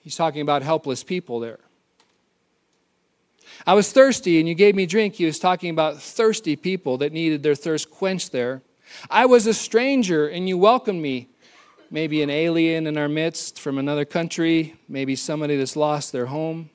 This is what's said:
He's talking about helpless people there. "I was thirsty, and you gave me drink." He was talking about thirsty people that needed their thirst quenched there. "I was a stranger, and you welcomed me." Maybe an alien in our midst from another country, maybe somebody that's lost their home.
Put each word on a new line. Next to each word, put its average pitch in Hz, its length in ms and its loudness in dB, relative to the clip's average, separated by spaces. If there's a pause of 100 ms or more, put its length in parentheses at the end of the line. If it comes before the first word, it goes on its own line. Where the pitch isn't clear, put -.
He's - 140 -14
talking 151 280 -2
about 143 200 0
helpless 147 400 -2
people 175 380 -6
there. 117 180 -12 (2000)
"I 180 80 6
was 208 160 4
thirsty, 247 480 6
and 160 100 2
you 170 60 -2
gave 196 220 6
me 190 100 0
drink." 202 300 0
He 180 80 -2
was 160 160 -2
talking 185 300 0
about 156 300 0
thirsty 220 540 0
people 165 440 -4
that 147 140 -2
needed 160 300 -2
their 147 140 2
thirst 156 340 -6
quenched 190 400 -4
there. 127 320 -4 (480)
"I 220 160 4
was 240 220 6
a 220 60 2
stranger, 220 720 0
and 175 200 -6
you 185 80 -2
welcomed 208 460 2
me." 131 280 -6 (600)
Maybe 151 300 -2
an 143 80 0
alien 165 580 0
in 151 120 -4
our 147 100 -2
midst 160 500 -4
from 139 200 -4
another 147 260 -2
country, 165 680 -2 (160)
maybe 135 260 -4
somebody 151 400 -4
that's 135 180 -4
lost 151 380 -2
their 123 140 -4
home. 160 480 -8